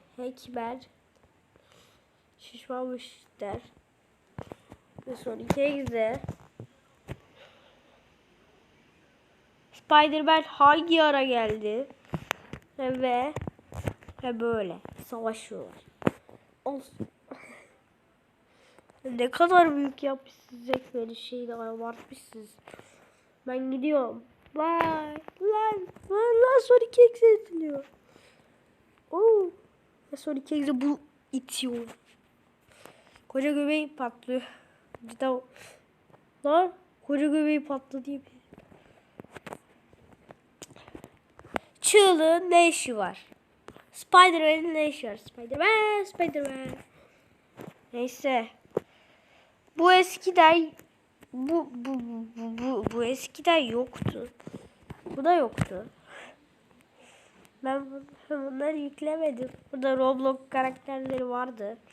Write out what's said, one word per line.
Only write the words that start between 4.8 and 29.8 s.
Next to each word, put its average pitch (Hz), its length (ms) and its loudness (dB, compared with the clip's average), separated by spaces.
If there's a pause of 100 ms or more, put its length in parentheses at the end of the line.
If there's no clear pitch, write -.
Ve 254 80 -12
Sonic 277 680 -4
X'e 233 400 -4 (3500)
Spider-Man 311 680 4
hangi 320 640 4
ara 285 200 2
geldi? 220 640 -4 (920)
Ve, 254 540 -2 (880)
ve 240 160 -8
böyle 214 380 -4 (300)
savaşıyorlar. 220 760 -12 (840)
Olsun. 269 420 -10 (2000)
Ne 247 260 -2
kadar 339 440 6
büyük 277 280 -4
yapmışsınız 262 600 -10
Jackman'in 247 480 -6
şeyini 240 420 -12
abartmışsınız. 226 1000 -14 (920)
Ben 262 240 -4
gidiyorum. 254 520 -2 (320)
Bye. 311 600 -2 (240)
Lan, 427 460 0 (240)
lan, 453 300 2
lan 508 260 8
Sonic 494 360 8
X'e 453 300 8
itiliyor. 320 520 -4 (1300)
Oo. 392 380 4 (640)